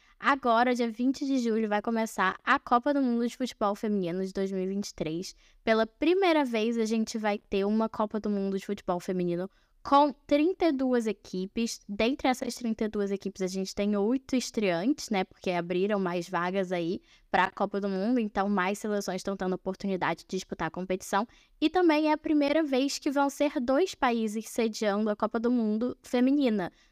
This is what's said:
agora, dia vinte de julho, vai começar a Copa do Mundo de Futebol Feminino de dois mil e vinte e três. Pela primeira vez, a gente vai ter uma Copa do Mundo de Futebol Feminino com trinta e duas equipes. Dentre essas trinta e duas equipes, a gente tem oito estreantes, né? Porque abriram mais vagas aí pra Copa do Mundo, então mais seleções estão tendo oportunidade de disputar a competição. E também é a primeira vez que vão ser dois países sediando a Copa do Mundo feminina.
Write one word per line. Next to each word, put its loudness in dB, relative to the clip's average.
agora, 2
dia -2
vinte -2
de 0
julho, 0
vai 0
começar -2
a 2
Copa 2
do 2
Mundo 2
de -6
Futebol -2
Feminino -2
de -6
dois -2
mil -2
e -2
vinte -4
e -16
três. -4
Pela 4
primeira 4
vez, 0
a 2
gente 0
vai -2
ter -2
uma 2
Copa -4
do -4
Mundo 0
de -12
Futebol -4
Feminino -2
com 4
trinta 2
e 4
duas 0
equipes. -4
Dentre 0
essas -2
trinta -4
e -2
duas -2
equipes, -6
a 0
gente -6
tem 0
oito 0
estreantes, -2
né? 0
Porque -8
abriram 0
mais -2
vagas -2
aí -2
pra 4
Copa -2
do -2
Mundo, 0
então 0
mais 0
seleções -4
estão -4
tendo -2
oportunidade -2
de -6
disputar -6
a -10
competição. -4
E 2
também 4
é 4
a 2
primeira 2
vez 0
que -2
vão 2
ser -2
dois 2
países -2
sediando 0
a -2
Copa -2
do 0
Mundo 0
feminina. 2